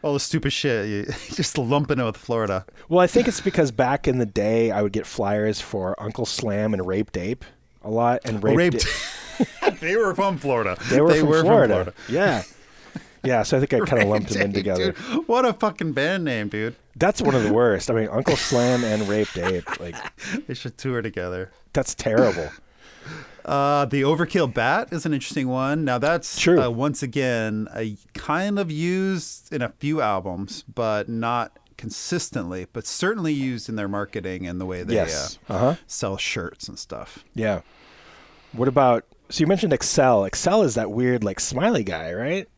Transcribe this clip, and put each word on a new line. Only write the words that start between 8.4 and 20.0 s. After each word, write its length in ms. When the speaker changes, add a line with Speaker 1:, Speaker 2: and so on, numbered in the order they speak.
Speaker 2:
Raped 200
Speaker 1:
Raped 120
Speaker 2:
A- 80
Speaker 1:
<laughs> 100
They 160
were 180
from 240
Florida. 380
Speaker 2:
They 100
were 120
Speaker 1:
They 80
Speaker 2:
from 80
Speaker 1:
were 100
from 80
Speaker 2:
Florida. 280
Speaker 1:
Florida. 200
Speaker 2:
Yeah. 340
Yeah, 180
so 140
I 40
think 140
I 100
kinda 120
Speaker 1:
<laughs> 0
Raped 120
Speaker 2:
lumped 220
them 120
in 80
Speaker 1:
Ape, 40
Speaker 2:
together. 380
Speaker 1:
dude. 360
What 160
a 80
fucking 400
band 320
name, 240
dude. 280
Speaker 2:
That's 260
one 140
of 80
the 100
worst. 380
I 40
mean, 160
Uncle 260
Slam 480
and 240
Raped 280
Ape, 440
like 160